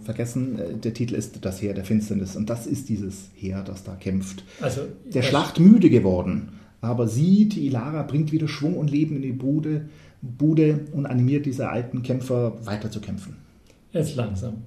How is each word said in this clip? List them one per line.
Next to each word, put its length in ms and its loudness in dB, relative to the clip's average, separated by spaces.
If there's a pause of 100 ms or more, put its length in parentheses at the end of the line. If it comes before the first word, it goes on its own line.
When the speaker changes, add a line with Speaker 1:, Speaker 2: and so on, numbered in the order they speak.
Speaker 1:
vergessen, 540 -4
äh, 180 -6
der 180 -4
Titel 200 -4
ist 300 -6
Das 180 -6
Heer 120 -2
der 100 -6
Finsternis. 500 0
Und 160 -4
das 160 -6
ist 220 -4
dieses 480 -6
Heer, 260 -6
das 220 -12
da 100 -12
kämpft. 480 -4 (180)
Speaker 2:
Also, 220 -2 (240)
Speaker 1:
Der 160 0
Speaker 2:
das 40 2
Speaker 1:
Schlacht 340 2
müde 300 10
geworden. 580 2 (320)
Aber 280 0
sie, 400 6
die 180 -2
Ilara, 360 -2
bringt 280 0
wieder 160 0
Schwung 300 -2
und 140 0
Leben 260 0
in 60 -4
die 100 -4
Bude, 560 -2 (320)
Bude 600 2 (120)
und 140 -2
animiert 400 2
diese 240 -2
alten 320 -4
Kämpfer 640 -2
weiter 240 -6
zu 100 -8
kämpfen. 360 -10 (560)
Speaker 2:
Jetzt 240 -2
langsam, 380 -4 (120)